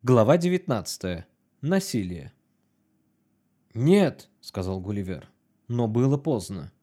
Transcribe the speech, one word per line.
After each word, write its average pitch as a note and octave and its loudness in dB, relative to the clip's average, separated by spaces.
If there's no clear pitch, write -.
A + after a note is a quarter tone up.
Глава B2 6
девятнадцатая. C3+ -4
Насилие. F#2 -4
«Нет», — D#3+ 2
сказал F#2+ -6
Гулливер, F#2+ -8
но A#2+ -2
было B2+ 2
поздно. G#2 -6